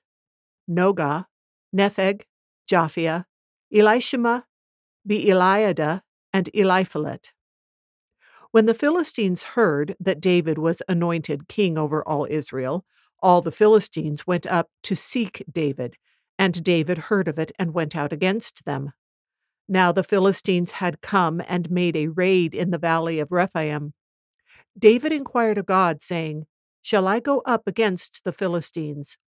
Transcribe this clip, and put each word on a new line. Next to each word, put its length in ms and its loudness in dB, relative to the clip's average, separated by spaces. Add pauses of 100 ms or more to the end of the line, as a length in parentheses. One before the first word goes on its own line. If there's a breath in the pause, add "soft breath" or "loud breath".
(680)
Noga, 580 0 (480)
Nepheg, 500 0 (460)
Japhia, 540 0 (480)
Elishama, 720 2 (640)
Beeliada, 920 2 (280)
and 220 0
Eliphalet. 800 0 (1200 soft breath)
When 160 4
the 80 4
Philistines 680 0
heard 560 0
that 220 -2
David 380 2
was 280 0
anointed 640 -2
king 300 0
over 280 -2
all 220 -2
Israel, 560 -6 (380)
all 180 6
the 120 -2
Philistines 760 2
went 200 -2
up 220 0 (140)
to 120 -6
seek 560 -6
David, 440 -4 (440)
and 240 0
David 360 0
heard 300 -2
of 100 -4
it 200 -4
and 140 -4
went 240 -4
out 160 -4
against 540 -4
them. 260 -6 (760)
Now 220 2
the 120 0
Philistines 720 0
had 280 -6
come 480 0
and 220 -4
made 260 0
a 120 -2
raid 460 0
in 180 -2
the 60 -2
valley 420 -2
of 120 -6
Rephaim. 600 -2 (840 soft breath)
David 340 6
inquired 440 -2
of 80 -4
God, 380 0
saying, 420 -6 (380)
"Shall 240 0
I 140 0
go 260 0
up 200 0
against 560 -4
the 100 -4
Philistines? 840 -6 (120)